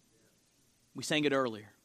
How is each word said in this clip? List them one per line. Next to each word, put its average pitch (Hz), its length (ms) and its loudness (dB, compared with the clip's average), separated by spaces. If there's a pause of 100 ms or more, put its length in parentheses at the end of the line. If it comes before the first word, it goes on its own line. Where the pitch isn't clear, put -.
(960)
We 131 100 -8
sang 151 200 0
it 143 80 4
earlier. 110 380 -2 (140)